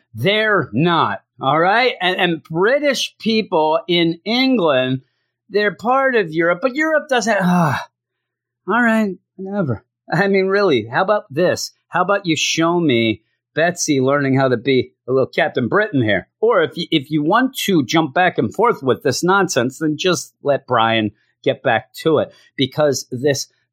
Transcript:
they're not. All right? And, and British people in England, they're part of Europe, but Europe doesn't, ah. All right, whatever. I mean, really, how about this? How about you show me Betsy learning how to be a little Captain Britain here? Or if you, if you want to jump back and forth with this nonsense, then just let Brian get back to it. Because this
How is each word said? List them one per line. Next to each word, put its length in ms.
they're 600
not. 500
All 180
right? 400
And, 180
and 260
British 760
people 680
in 360
England, 800
they're 260
part 400
of 160
Europe, 300
but 140
Europe 340
doesn't, 320
ah. 440
All 140
right, 360
whatever. 480
I 160
mean, 200
really, 380
how 180
about 260
this? 420
How 120
about 240
you 100
show 440
me 440
Betsy 460
learning 380
how 100
to 100
be 360
a 40
little 160
Captain 400
Britain 340
here? 280
Or 240
if 140
you, 140
if 200
you 120
want 340
to 260
jump 300
back 240
and 160
forth 280
with 220
this 200
nonsense, 560
then 180
just 460
let 240
Brian 440
get 200
back 320
to 240
it. 140
Because 560
this 360